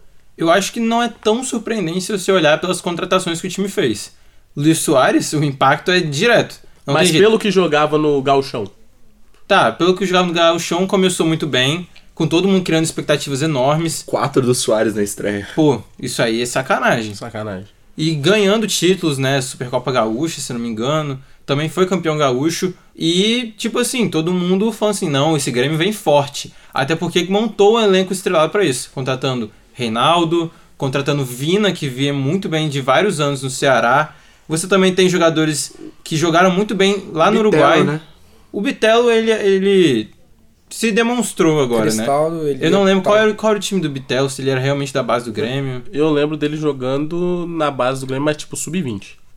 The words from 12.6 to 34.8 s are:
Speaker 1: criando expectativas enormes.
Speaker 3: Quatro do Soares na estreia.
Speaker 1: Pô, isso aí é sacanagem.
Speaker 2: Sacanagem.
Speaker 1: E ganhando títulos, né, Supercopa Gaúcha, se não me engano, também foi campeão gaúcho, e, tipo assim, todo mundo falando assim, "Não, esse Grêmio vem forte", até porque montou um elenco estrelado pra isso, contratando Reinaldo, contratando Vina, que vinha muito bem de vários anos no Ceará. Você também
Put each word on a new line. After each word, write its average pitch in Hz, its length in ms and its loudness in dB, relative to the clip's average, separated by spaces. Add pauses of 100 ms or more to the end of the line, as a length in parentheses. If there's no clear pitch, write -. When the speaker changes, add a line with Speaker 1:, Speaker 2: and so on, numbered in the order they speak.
Speaker 1:
criando 160 220 0
expectativas 143 560 -4
enormes. 156 640 0
Speaker 3:
Quatro 135 360 -2
do 123 140 2
Soares 110 400 0
na 104 80 0
estreia. 101 520 -6
Speaker 1:
Pô, 143 260 2 (180)
isso 131 220 -6
aí 117 200 0
é 123 40 -2
sacanagem. 135 680 -2
Speaker 2:
Sacanagem. 107 520 -10 (280)
Speaker 1:
E 156 200 -2
ganhando 202 520 2
títulos, 170 520 0
né, 135 200 0
Supercopa 131 520 -6
Gaúcha, 127 500 -2
se 131 100 -10
não 120 80 -8
me 117 80 -6
engano, 135 540 -4 (240)
também 147 240 -2
foi 180 160 0
campeão 170 320 -2
gaúcho, 151 560 0 (220)
e, 220 600 0
tipo 226 220 -4
assim, 240 320 -2
todo 160 240 -2
mundo 185 380 0
falando 214 240 -2
assim, 196 140 -4
"Não, 147 280 2
esse 135 140 -2
Grêmio 139 260 0
vem 175 140 0
forte", 143 600 0 (220)
até 139 220 0
porque 175 340 -2
montou 208 460 4
um 233 40 4
elenco 190 320 4
estrelado 180 400 0
pra 208 140 2
isso, 131 300 -2
contratando 131 560 -4 (220)
Reinaldo, 160 800 0 (260)
contratando 143 480 -2
Vina, 165 460 0
que 170 160 -6
vinha 139 260 -4
muito 143 360 -2
bem 156 200 -2
de 139 120 -4
vários 147 380 2
anos 143 240 -2
no 135 60 -6
Ceará. 131 640 2 (320)
Você 160 200 -4
também 190 260 4